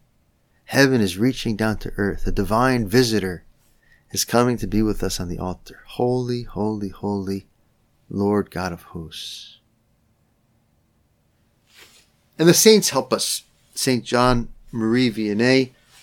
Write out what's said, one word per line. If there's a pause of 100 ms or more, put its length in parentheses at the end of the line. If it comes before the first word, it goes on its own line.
(680)
Heaven
is
reaching
down
to
earth.
A
divine
visitor (640)
is
coming
to
be
with
us
on
the
altar.
Holy,
holy,
holy, (640)
Lord
God
of
hosts. (2750)
And
the
saints
help
us. (320)
Saint
John (220)
Marie
Vianney (320)